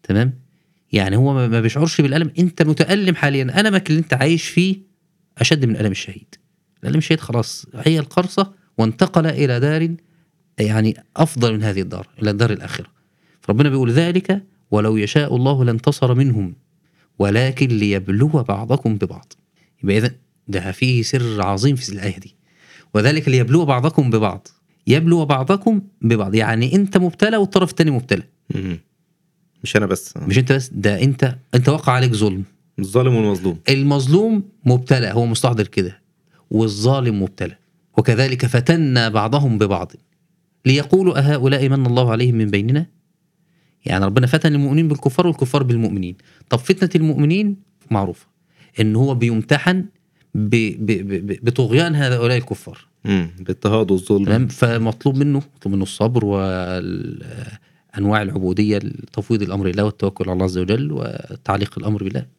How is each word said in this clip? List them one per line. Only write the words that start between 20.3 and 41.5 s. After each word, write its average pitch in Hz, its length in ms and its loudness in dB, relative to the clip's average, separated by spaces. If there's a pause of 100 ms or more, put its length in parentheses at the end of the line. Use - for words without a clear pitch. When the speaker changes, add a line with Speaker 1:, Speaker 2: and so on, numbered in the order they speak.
Speaker 1:
ده 95 240 -6
فيه 127 300 0
سر 113 400 -4
عظيم 101 340 0
في 127 140 -8
الآية 98 300 -8
دي، - 160 -20 (580)
"وذلك 143 360 2
ليبلو 131 360 2
بعضكم 135 440 2
ببعض". 107 380 -2 (400)
يبلو 165 380 4
بعضكم 190 560 0 (200)
ببعض، 107 340 0
يعني 113 400 0
أنت 196 220 2
مبتلى 196 400 2
والطرف 196 320 2
الثاني 156 220 2
مبتلى. 117 320 -2 (320)
Speaker 2:
مم. 95 240 -6 (840)
مش - 140 -2
أنا 104 80 4
بس. - 320 -4
Speaker 1:
مش 95 200 0
أنت 131 140 2
بس، 135 220 0
ده 98 280 0
أنت، 131 340 0 (200)
أنت 127 140 4
وقع 147 240 0
عليك 127 200 2
ظلم. 101 300 0 (360)
Speaker 2:
الظالم 120 360 2
والمظلوم. 95 440 0 (100)
Speaker 1:
المظلوم 143 760 0 (220)
مبتلى، 127 460 2
هو 117 140 0
مستحضر 113 420 -2
كده، 90 340 -6 (500)
والظالم 110 720 0
مبتلى. 90 320 -8 (420)
"وكذلك 127 480 2
فتنا 123 640 2
بعضهم 110 480 0
ببعض 98 340 -2 (760)
ليقولوا 151 540 4
أهؤلاء 139 500 2